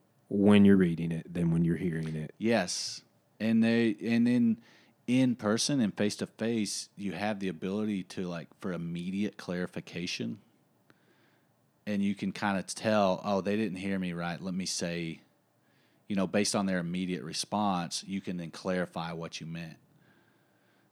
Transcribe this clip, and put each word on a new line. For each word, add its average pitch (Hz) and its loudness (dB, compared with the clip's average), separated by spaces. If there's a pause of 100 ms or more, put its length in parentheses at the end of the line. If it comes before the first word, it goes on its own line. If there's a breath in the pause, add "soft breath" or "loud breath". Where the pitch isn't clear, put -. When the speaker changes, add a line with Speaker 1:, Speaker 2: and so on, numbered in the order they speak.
(300)
Speaker 1:
when 101 8
you're 98 10
reading 85 2
it 82 -6
than 85 2
when 82 4
you're 82 2
hearing 80 -4
it. 78 -8
Speaker 2:
Yes. 104 0 (380)
And 113 4
they, 117 4
and 117 2
in, 120 4 (500 soft breath)
in 127 2
person 110 0
and 98 0
face 104 0
to 98 -4
face, 110 -4
you 98 -6
have 101 -4
the 98 -4
ability 98 -4
to, 92 -8
like, 85 -8 (120)
for 95 -6
immediate 87 -4
clarification. 90 -8 (1500)
And 104 -2
you 101 0
can 98 -4
kinda 98 -2
tell, 104 2
"Oh, 98 0
they 101 0
didn't 101 -2
hear 98 -4
me 90 -4
right. 85 -6
Let 92 -6
me 92 -4
say," 85 -4 (920)
you 104 -2
know, 95 2
based 101 0
on 101 2
their 92 0
immediate 87 -4
response, 90 -2
you 95 -4
can 92 -6
then 82 -8
clarify 90 -4
what 82 -10
you 80 -12
meant. 82 -12 (1160)